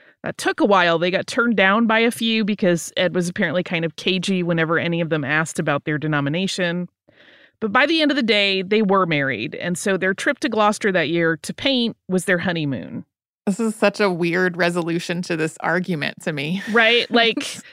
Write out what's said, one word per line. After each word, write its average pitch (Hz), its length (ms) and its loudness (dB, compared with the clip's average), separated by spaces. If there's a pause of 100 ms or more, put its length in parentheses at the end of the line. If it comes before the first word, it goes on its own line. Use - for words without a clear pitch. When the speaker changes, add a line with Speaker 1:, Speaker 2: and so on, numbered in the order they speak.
(220)
Speaker 1:
That - 160 -8
took 370 220 -2
a 302 60 4
while. 175 320 4
They 180 120 0
got 185 160 -2
turned 233 300 0
down 196 300 4
by 220 140 2
a 233 120 2
few 220 320 0
because 185 520 0
Ed 175 180 0
was 175 140 0
apparently 180 360 -2
kind 165 220 -2
of 156 100 -8
cagey 185 460 -2
whenever 165 360 0
any 170 220 -2
of 165 80 -2
them 151 160 -2
asked 151 340 -2
about 151 280 -2
their 151 120 -2
denomination. 170 920 -2 (720)
But 214 120 -4
by 262 140 4
the 330 140 2
end 294 120 4
of 269 40 0
the 285 60 2
day, 202 400 2
they 214 200 2
were 190 220 4
married. 139 520 -2
And 175 200 -4
so 196 200 -2
their 190 180 0
trip - 240 -2
to 294 100 -2
Gloucester 214 440 0
that 165 160 0
year 165 300 0
to - 140 -10
paint 247 440 -2 (100)
was 185 200 -2
their 175 120 2
honeymoon. 156 640 -4 (420)
Speaker 2:
This 190 120 0
is 226 160 -2
such 202 240 2
a 208 120 4
weird 175 460 0
resolution 170 680 -2
to 175 140 -4
this 156 220 -4
argument 170 640 -4
to 170 100 -4
me. 156 340 -4
<laughs> 233 40 -6
Speaker 1:
Right? 226 400 4
Like, 233 460 0 (160)